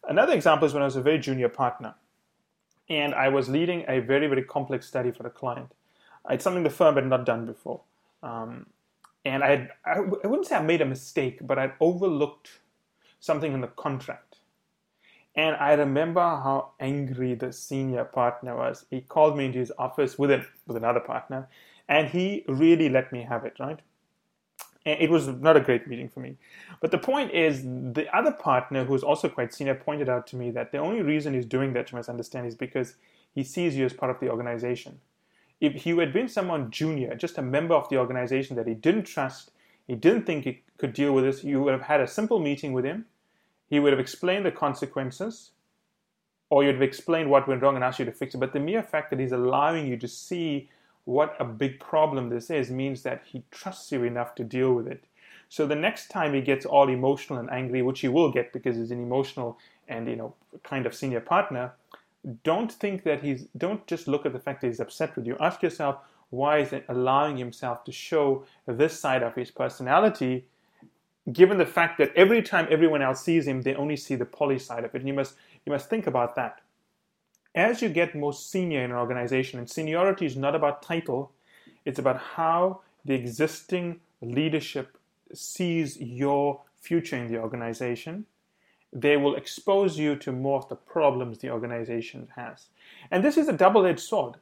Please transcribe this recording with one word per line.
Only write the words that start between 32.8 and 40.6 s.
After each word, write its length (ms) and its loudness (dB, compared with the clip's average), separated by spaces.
he 80 -2
sees 340 -2
you 80 2
as 80 0
part 200 -4
of 80 -8
the 100 -2
organization. 680 -6
If 220 2
he 140 -2
had 160 2
been 160 0
someone 420 -2
junior, 460 -2
just 200 -6
a 60 -4
member 320 2
of 140 2
the 80 0
organization 580 -2
that 140 -4
he 60 -2
didn't 300 2
trust, 460 -6
he 80 -4
didn't 280 4
think 200 -4
he 180 -6